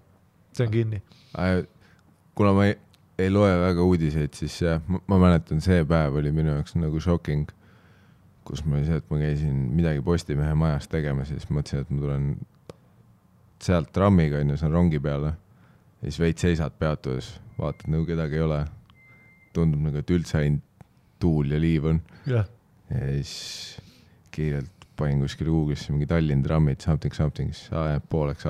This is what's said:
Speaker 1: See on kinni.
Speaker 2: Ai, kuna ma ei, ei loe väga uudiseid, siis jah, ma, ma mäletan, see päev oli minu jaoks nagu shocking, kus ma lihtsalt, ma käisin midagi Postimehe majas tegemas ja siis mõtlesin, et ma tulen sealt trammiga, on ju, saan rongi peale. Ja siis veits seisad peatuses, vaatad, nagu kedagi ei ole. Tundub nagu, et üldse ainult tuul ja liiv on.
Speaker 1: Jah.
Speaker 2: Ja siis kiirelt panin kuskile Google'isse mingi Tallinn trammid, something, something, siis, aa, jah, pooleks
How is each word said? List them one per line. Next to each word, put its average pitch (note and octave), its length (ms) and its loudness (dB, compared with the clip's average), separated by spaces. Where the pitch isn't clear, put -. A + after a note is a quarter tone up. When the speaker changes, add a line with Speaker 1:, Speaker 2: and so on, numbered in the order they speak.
Speaker 1:
See A#2+ 140 0
on - 80 -2
kinni. A2 240 -2
Speaker 2:
Ai, F#2 240 2
kuna G2+ 180 4
ma G2+ 140 4
ei, - 80 0
ei F#2+ 160 2
loe G2+ 180 6
väga F2+ 180 2
uudiseid, D#2 540 2
siis - 240 -6
jah, E2 240 2
ma, F#2 240 -2
ma F#2 160 6
mäletan, E2 380 4
see F2+ 260 4
päev D2+ 320 2
oli D2 140 0
minu D#2 180 2
jaoks D2 260 -4
nagu D#2 240 -2
shocking, D#2 460 0
kus C#2 180 -8
ma D2 140 0
lihtsalt, D2+ 320 0
ma D2+ 100 -2
käisin D2+ 340 0
midagi D#2 320 0
Postimehe D#2 500 0
majas D2+ 320 0
tegemas D2 440 -4
ja C2+ 80 -8
siis - 100 -12
mõtlesin, C#2+ 320 -4
et C2+ 140 -8
ma C#2+ 80 -2
tulen C#2 240 -2
sealt E2+ 300 2
trammiga, F2 480 4
on D2 100 2
ju, C#2+ 80 -2
saan D#2 140 0
rongi E2+ 260 4
peale. D2 300 -2
Ja - 140 -8
siis C#2+ 100 -8
veits E2 240 0
seisad D#2+ 320 0
peatuses, C#2 540 -4
vaatad, - 320 -6
nagu D#2+ 160 0
kedagi D#2 320 -4
ei D#2+ 80 0
ole. D#2 140 0
Tundub D#2+ 260 2
nagu, D2 220 -2
et F2 100 -2
üldse E2 240 0
ainult D2 480 -2
tuul D2+ 320 2
ja - 20 0
liiv D#2+ 320 2
on. D#2+ 140 2
Speaker 1:
Jah. A#2 160 0
Speaker 2:
Ja - 240 -4
siis - 640 -10
kiirelt C#2+ 500 -4
panin C#2+ 260 0
kuskile D2+ 240 -4
Google'isse D2 460 0
mingi D2 160 0
Tallinn D2+ 340 2
trammid, D2 400 0
something, D2+ 320 -2
something, D2 380 -2
siis, - 180 -14
aa, D#2 220 -2
jah, C#2+ 180 -4
pooleks D2 360 -2